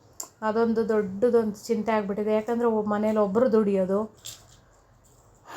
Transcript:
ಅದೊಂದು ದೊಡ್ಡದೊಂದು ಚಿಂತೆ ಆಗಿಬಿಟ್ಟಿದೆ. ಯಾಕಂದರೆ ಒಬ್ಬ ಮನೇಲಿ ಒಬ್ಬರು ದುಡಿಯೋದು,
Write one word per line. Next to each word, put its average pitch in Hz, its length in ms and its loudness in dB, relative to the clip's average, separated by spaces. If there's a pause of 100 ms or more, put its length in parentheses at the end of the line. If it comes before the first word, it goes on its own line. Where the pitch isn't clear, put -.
(420)
ಅದೊಂದು 220 480 0
ದೊಡ್ಡದೊಂದು 214 800 0
ಚಿಂತೆ 220 240 -2
ಆಗಿಬಿಟ್ಟಿದೆ. 208 420 -2
ಯಾಕಂದರೆ 233 340 0
ಒಬ್ಬ 214 240 0
ಮನೇಲಿ 214 260 0
ಒಬ್ಬರು 214 340 2
ದುಡಿಯೋದು, 202 640 0 (1400)